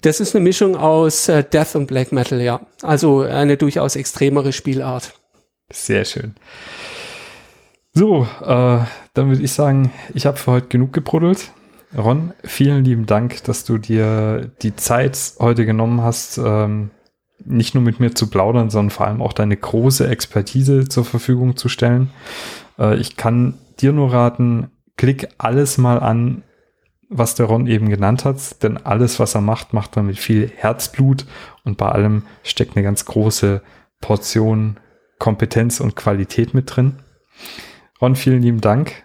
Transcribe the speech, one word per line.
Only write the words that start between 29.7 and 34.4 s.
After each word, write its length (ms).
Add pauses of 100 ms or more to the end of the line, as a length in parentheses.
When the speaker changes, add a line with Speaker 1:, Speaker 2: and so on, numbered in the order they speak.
Speaker 2:
macht 240
er 80
mit 140
viel 360
Herzblut 720 (380)
und 120
bei 120
allem 340 (220)
steckt 320
eine 80
ganz 200
große 580 (380)
Portion 800 (400)